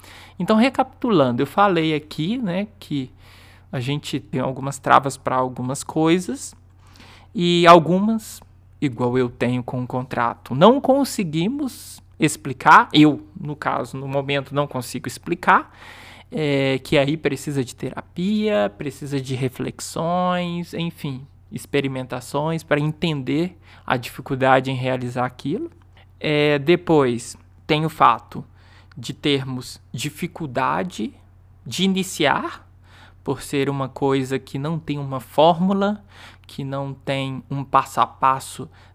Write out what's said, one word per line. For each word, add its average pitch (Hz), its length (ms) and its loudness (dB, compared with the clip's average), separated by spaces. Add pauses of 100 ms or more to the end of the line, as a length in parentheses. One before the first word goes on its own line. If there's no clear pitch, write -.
(380)
Então, 185 180 2
recapitulando, 220 880 2
eu 143 60 0
falei 170 480 2
aqui, 151 420 -4
né, 202 300 -4 (100)
que 135 320 -6 (640)
a 143 60 -4
gente 143 400 -4
tem - 220 -6
algumas 131 400 -4
travas 135 360 2
pra 131 200 -4
algumas 127 480 -4
coisas 180 720 -2 (760)
e 175 360 2
algumas, 180 720 6 (400)
igual 123 360 0
eu 127 140 2
tenho 123 320 -2
com 127 220 -6
o - 20 -12
contrato, 123 680 -4
não 220 240 6
conseguimos 247 1200 -2 (160)
explicar. 156 760 4
Eu, 151 320 6 (160)
no 147 140 -8
caso, 135 420 -6
no 135 120 -10
momento, 139 440 -4
não 143 140 0
consigo - 400 -8
explicar, 180 640 0 (600)
é, 139 500 0
que - 160 2
aí 143 180 2
precisa 139 480 -4
de - 120 -16
terapia, 208 1000 -2
precisa 143 440 -6
de 131 160 -6
reflexões, 170 1400 -4
enfim, 143 500 -6 (280)
experimentações 139 1120 -4
pra 147 160 0
entender 151 760 -2 (300)
a - 100 2
dificuldade 131 720 0
em 135 60 -2
realizar 127 500 -2
aquilo. 147 460 -6 (480)
É, 147 400 2
depois, 143 800 2 (320)
tem 151 160 2
o 160 40 0
fato - 560 2 (520)
de 127 160 -12
termos 131 680 -4 (120)
dificuldade 151 1200 -6 (500)
de 170 200 -2
iniciar, 190 840 0 (540)
por - 200 -6
ser 139 260 -2
uma 139 180 -4
coisa 135 520 -2
que 135 200 -10
não 156 200 -4
tem 147 200 -6
uma 139 220 -8
fórmula, 190 800 2 (440)
que - 180 -10
não 139 300 -6
tem 135 560 -6
um 139 120 -4
passo 131 380 0
a 117 60 4
passo - 640 -2 (260)